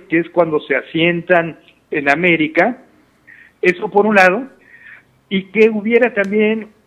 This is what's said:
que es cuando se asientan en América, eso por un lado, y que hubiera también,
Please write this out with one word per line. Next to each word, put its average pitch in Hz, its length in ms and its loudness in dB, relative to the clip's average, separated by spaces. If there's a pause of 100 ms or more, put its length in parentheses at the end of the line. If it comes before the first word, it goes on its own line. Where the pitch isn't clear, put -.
que 160 100 0
es 165 100 -4
cuando 165 300 0
se 139 160 -4
asientan 170 840 -2 (320)
en 143 180 -2
América, 165 760 0 (760)
eso 180 280 -2
por 202 160 2
un 214 100 0
lado, 190 320 2 (840)
y 190 160 -4
que 220 240 2
hubiera 226 440 0
también, 214 540 -2 (200)